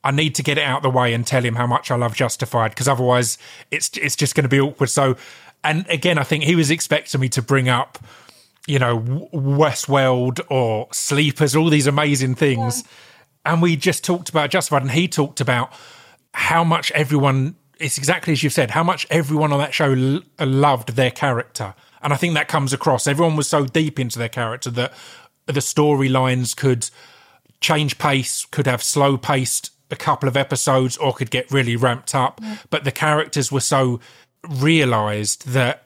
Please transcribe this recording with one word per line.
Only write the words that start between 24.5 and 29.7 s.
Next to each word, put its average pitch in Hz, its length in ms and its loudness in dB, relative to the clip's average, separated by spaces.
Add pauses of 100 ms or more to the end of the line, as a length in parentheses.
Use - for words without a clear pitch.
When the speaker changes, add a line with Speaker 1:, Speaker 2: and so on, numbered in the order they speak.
Speaker 1:
that 123 220 -4 (540)
the 147 60 -4
storylines 131 1000 0
could 127 340 0 (680)
change 151 380 0
pace, 135 480 -2
could 139 220 -4
have 123 160 -2
slow 139 340 2
paced - 540 -4 (180)